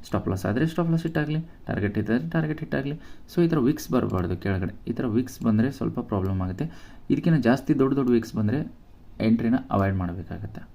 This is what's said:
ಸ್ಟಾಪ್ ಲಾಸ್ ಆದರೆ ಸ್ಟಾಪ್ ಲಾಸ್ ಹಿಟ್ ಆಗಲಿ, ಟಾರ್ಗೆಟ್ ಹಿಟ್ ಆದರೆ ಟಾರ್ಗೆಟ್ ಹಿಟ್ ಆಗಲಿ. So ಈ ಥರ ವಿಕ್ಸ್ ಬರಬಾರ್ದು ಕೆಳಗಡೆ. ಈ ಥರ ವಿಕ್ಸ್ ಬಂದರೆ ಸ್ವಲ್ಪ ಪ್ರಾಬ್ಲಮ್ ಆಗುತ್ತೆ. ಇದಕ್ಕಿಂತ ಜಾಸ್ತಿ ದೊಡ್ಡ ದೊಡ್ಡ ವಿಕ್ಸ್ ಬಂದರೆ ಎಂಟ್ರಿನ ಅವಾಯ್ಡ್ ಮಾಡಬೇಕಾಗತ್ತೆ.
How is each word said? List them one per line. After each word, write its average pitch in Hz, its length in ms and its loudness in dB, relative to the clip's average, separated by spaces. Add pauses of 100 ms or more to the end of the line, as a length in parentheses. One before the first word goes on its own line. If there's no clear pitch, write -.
ಸ್ಟಾಪ್ - 240 -2
ಲಾಸ್ 95 180 -2
ಆದರೆ 120 200 2
ಸ್ಟಾಪ್ 165 240 0
ಲಾಸ್ 165 120 2
ಹಿಟ್ 160 160 -2
ಆಗಲಿ, 151 220 0
ಟಾರ್ಗೆಟ್ - 580 -4
ಹಿಟ್ 107 120 -2
ಆದರೆ 151 200 0
ಟಾರ್ಗೆಟ್ 156 300 -2
ಹಿಟ್ 156 140 -6
ಆಗಲಿ. 139 260 -4 (340)
So 175 100 4
ಈ 165 40 4
ಥರ 160 100 2
ವಿಕ್ಸ್ 143 320 0
ಬರಬಾರ್ದು 92 460 0
ಕೆಳಗಡೆ. 95 380 -2 (140)
ಈ 117 40 -4
ಥರ 131 140 -2
ವಿಕ್ಸ್ 123 360 -2
ಬಂದರೆ 113 280 4
ಸ್ವಲ್ಪ 117 300 -4
ಪ್ರಾಬ್ಲಮ್ 95 400 0
ಆಗುತ್ತೆ. 92 300 -2 (400)
ಇದಕ್ಕಿಂತ 147 340 4
ಜಾಸ್ತಿ 135 340 4
ದೊಡ್ಡ 135 180 4
ದೊಡ್ಡ 127 140 2
ವಿಕ್ಸ್ 117 240 2
ಬಂದರೆ 113 380 0 (480)
ಎಂಟ್ರಿನ 113 340 4 (160)
ಅವಾಯ್ಡ್ 98 260 2
ಮಾಡಬೇಕಾಗತ್ತೆ. 90 640 -6 (140)